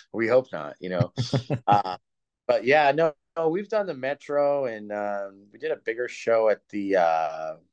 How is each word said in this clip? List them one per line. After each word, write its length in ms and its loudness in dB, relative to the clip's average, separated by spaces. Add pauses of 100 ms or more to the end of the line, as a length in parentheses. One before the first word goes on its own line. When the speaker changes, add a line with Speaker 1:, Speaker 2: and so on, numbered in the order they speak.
(140)
Speaker 1:
We 140 -2
hope 240 2
not, 280 -10
you 100 -8
know? 280 0
Speaker 2:
<laughs> 500 -4
Speaker 1:
Uh, 300 2 (500)
but 180 0
yeah, 260 4
no, 220 0 (240)
no, 120 2
we've 200 -4
done 180 -2
the 80 -6
Metro 680 -2
and, 260 -8
um, 600 -6
we 60 -20
did 120 -4
a 60 -4
bigger 300 -6
show 420 2
at 200 2
the, 280 0
uh, 580 0 (180)